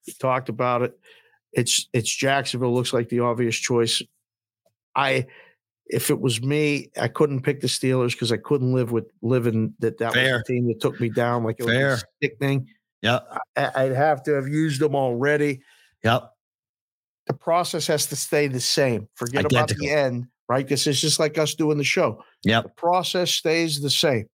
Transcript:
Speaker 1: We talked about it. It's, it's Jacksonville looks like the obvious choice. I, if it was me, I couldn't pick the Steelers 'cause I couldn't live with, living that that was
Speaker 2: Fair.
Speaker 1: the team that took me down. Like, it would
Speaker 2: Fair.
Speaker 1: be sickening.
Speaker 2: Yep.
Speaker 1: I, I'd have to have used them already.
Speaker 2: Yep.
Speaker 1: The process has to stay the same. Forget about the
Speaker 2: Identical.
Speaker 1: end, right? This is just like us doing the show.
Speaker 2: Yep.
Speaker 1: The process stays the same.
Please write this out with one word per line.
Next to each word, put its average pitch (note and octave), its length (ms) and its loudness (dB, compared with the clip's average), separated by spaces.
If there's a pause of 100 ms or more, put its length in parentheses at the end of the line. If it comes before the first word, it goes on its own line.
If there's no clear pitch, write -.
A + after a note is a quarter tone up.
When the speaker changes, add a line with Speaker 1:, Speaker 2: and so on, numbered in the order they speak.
Speaker 1:
We - 80 -16
talked C3 340 -2
about B2 340 0
it. B2 160 -6 (540)
It's, - 400 0
it's A2 220 0
Jacksonville C3 600 0
looks B2 180 0
like A#2+ 160 0
the A#2+ 120 -2
obvious A#2+ 340 0
choice. A#2 480 0 (960)
I, C3+ 300 2 (600)
if - 240 -2
it D3 100 2
was A#2 220 -2
me, D3 480 0 (100)
I A2+ 80 0
couldn't C#3+ 340 0
pick C3 180 -2
the - 80 -4
Steelers B2+ 500 0
'cause A#2 140 -2
I G#2+ 60 0
couldn't B2+ 340 0
live B2+ 180 0
with, A2+ 140 -2 (160)
living A2+ 580 0
that A2+ 200 -2
that A#2 100 -2
was A2+ 60 -2
Speaker 2:
Fair. B2+ 240 2
Speaker 1:
the A#2 60 -4 (100)
team B2 140 0
that A#2 120 -4
took - 180 -2
me A#2+ 100 0
down. A#2+ 360 0
Like, A2 160 -2
it B2 60 -8
would A2+ 80 2
Speaker 2:
Fair. C3+ 240 2 (220)
Speaker 1:
be D3 80 0
sickening. C3+ 380 -2 (360)
Speaker 2:
Yep. A#2 260 0 (280)
Speaker 1:
I, C3+ 200 0
I'd C3 160 2
have C#3+ 320 2
to D3+ 100 0
have C3+ 140 -2
used D3+ 320 0
them D3 160 0
already. C3+ 640 0 (420)
Speaker 2:
Yep. A#2 280 2 (1000)
Speaker 1:
The - 60 0
process E3+ 520 -2
has D3+ 200 0
to C#3+ 100 -8
stay D3 320 0
the B2+ 120 -4
same. A#2+ 540 0
Forget B2 300 -2
about C#3 240 2
the - 60 0
Speaker 2:
Identical. C#3+ 140 -4
Speaker 1:
end, B2+ 380 0 (220)
right? C3 180 0
This C3+ 220 -2
is C3+ 120 0
just D#3 200 0
like D#3 180 0
us D3+ 160 0
doing D3+ 240 0
the C#3+ 60 -2
show. B2 400 0 (200)
Speaker 2:
Yep. A2 200 4
Speaker 1:
The - 60 -14
process F3+ 600 0
stays D#3+ 500 0
the C#3+ 100 -2
same. B2+ 440 2